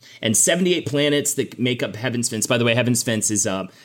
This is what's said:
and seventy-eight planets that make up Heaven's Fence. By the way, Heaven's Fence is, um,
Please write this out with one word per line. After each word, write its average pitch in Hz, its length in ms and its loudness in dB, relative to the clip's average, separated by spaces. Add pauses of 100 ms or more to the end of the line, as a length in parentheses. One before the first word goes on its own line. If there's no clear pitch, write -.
(220)
and 113 140 0
seventy-eight 180 500 2
planets 143 480 0
that - 240 -6
make 123 240 -2
up 104 140 -6
Heaven's 120 320 -4
Fence. 110 180 -4
By 123 120 2
the 117 60 2
way, 117 100 4
Heaven's 120 280 4
Fence 110 280 0
is, 104 160 0
um, 95 220 -4 (160)